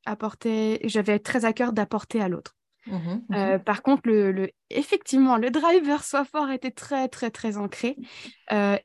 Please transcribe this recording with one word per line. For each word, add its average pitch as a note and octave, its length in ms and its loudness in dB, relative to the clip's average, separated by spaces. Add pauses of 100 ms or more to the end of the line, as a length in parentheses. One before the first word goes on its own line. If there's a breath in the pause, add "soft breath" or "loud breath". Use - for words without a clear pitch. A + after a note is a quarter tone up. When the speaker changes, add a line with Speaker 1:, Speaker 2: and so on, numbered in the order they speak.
Speaker 1:
apportais, A3 760 -2
j'avais G#3 340 2
très A#3 260 -2
à A3+ 80 2
cœur A#3+ 200 0
d'apporter G#3+ 480 -2
à F#3+ 80 0
l'autre. - 260 -6 (320)
Speaker 2:
Mhm, F#3 420 -6
mhm. G3 80 -2
Speaker 1:
Euh, F#3+ 220 2
par G3+ 240 -2
contre, C4+ 220 4
le, G#3+ 260 4
le... F#3+ 200 -2 (200)
effectivement, C4+ 680 2
le B3 120 2
driver D4+ 540 2
sois C#4 200 0
fort D4 260 -4
était C4 200 -6
très, C4 380 -4
très, A#3 240 -6
très G#3+ 240 -6
ancré. G#3 400 -4 (560 loud breath)
Euh, G3+ 320 2